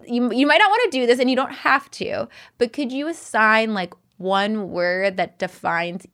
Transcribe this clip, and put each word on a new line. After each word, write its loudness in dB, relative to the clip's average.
you, -2
you 2
might 6
not 6
wanna 2
do 0
this 4
and 2
you 2
don't -2
have 0
to, -6
but 0
could -6
you -6
assign, 0
like, -6
one -2
word -2
that -4
defines -4